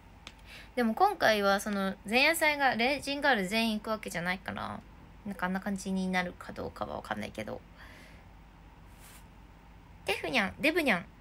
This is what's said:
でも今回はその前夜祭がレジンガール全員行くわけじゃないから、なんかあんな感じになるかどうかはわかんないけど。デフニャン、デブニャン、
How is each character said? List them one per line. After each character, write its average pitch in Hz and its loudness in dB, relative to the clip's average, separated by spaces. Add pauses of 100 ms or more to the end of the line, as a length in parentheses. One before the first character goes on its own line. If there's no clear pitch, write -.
(760)
で 247 2
も 226 2
今 392 4
回 214 4
は 196 4
そ 214 -6
の 196 0 (160)
前 240 4
夜 311 4
祭 302 4
が 277 4
レ 262 0
ジ 277 -4
ン 285 -4
ガ 285 4
ー 240 4
ル 196 0
全 226 0
員 214 -2
行 - -18
く 226 -6
わ 220 -2
け 208 -10
じ 190 -8
ゃ 170 -4
な 180 -2
い 196 -4
か - -10
ら、 - -8 (460)
な 202 -8
ん - -6
か 180 -4
あ - 0
ん 180 -2
な 190 -2
感 202 -4
じ 190 -6
に 190 0
な 185 0
る 180 -4
か - -14
ど - -8
う - -8
か - -6
は - -8
わ 107 -8
か - -4
ん 104 -8
な 107 -8
い 110 -10
け 110 -8
ど。 110 -10 (2500)
デ 381 2
フ 453 -6
ニ 269 2
ャ 196 2
ン、 - -12
デ 254 4
ブ 330 2
ニ 269 4
ャ 180 2
ン、 170 -6 (160)